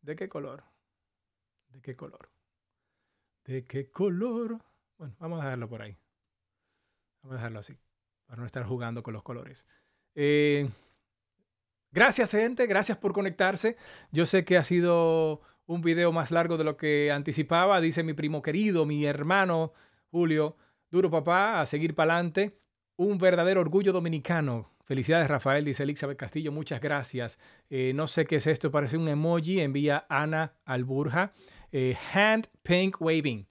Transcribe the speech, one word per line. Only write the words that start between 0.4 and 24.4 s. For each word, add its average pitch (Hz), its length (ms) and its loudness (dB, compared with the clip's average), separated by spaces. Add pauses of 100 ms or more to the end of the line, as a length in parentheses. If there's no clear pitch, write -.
¿De 127 140 -20
qué 127 140 -14
color? - 340 -20 (1120)
¿De 131 220 -10
qué 135 240 -10
color? 226 680 -4 (400)
Bueno, 139 220 -16
vamos 165 200 -10
a 147 40 -6
dejarlo 123 240 -8
por 113 120 -14
ahí. 104 160 -16 (1300)
Vamos 131 120 -16
a - 20 -10
dejarlo 113 240 -10
así, - 180 -20 (480)
para 120 140 -18
no 120 60 -10
estar 123 180 -8
jugando 117 380 -6
con 113 120 -12
los 104 80 -12
colores. 120 420 -16 (520)
Eh, 147 520 2 (1200)
gracias, 226 400 4
gente. 233 340 0
Gracias 202 320 0
por 190 140 -2
conectarse. 196 640 -2 (340)
Yo 160 160 2
sé 185 180 2
que 180 120 4
ha 165 80 6
sido 165 760 2 (260)
un 170 160 -4
video 165 280 4
más 165 220 -2
largo 170 240 2
de 156 80 0
lo 151 120 -2
que 147 360 2
anticipaba. 165 680 2
Dice 165 220 0
mi 160 100 -4
primo 151 300 -4
querido, 175 440 2
mi 147 180 -2
hermano 160 680 0 (380)
Julio, 160 460 0 (340)
"Duro, 175 200 4
papá, 175 500 2
a 139 60 0
seguir 156 280 -2
pa'lante. 170 600 2 (420)
Un 196 220 0
verdadero 180 420 4
orgullo 185 320 2
dominicano". 160 800 -2 (120)